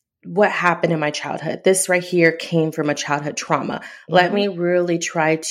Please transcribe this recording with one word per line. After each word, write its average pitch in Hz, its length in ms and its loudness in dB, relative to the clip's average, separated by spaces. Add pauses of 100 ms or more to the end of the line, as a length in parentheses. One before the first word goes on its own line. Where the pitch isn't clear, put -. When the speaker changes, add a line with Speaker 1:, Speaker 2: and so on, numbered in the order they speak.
(260)
Speaker 1:
what 180 260 0
happened 170 420 0
in 156 60 0
my 151 120 -2
childhood. 151 520 -8
This 185 260 2
right 180 140 0
here 170 300 4
came 160 380 0
from 151 200 -2
a 143 40 -4
childhood 147 420 -4
trauma. 135 440 -2 (260)
Let 180 200 4
Speaker 2:
Mm-hmm. 202 80 -2
Speaker 1:
me 202 140 2
really 175 500 0
try 160 380 0 (140)